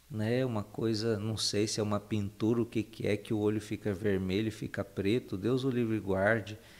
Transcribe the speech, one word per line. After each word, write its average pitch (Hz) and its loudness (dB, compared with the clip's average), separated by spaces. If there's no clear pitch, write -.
né, 113 0
uma 110 -2
coisa, 113 0
não 110 -2
sei 104 0
se - -4
é 107 2
uma 104 0
pintura, 110 0
o - -2
que 113 0
que - -8
é, 101 2
que - -6
o 107 2
olho 107 2
fica 104 -4
vermelho, 98 0
fica - -6
preto, 101 0
Deus 120 0
o 135 0
livre 117 0
e - -2
guarde. 98 2